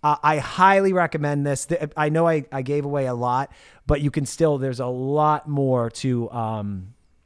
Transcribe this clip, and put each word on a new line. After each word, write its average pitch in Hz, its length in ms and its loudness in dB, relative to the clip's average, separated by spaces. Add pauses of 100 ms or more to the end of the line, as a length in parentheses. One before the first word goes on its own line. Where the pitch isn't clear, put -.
Uh, 147 220 2
I 151 140 4
highly 190 560 4
recommend 147 520 0
this. 139 200 -2
Th-, 156 320 -4
I 151 100 2
know 160 180 2
I, 156 280 2
I 139 100 -4
gave 143 220 -2
away 143 220 -2
a 123 60 -2
lot, 123 380 -2 (340)
but 147 140 0
you 147 120 0
can 143 140 -2
still, 151 320 2
there's 127 220 -4
a 123 80 -4
lot 143 640 0
more 131 420 0
to, 123 400 -2
um, 107 600 -6 (320)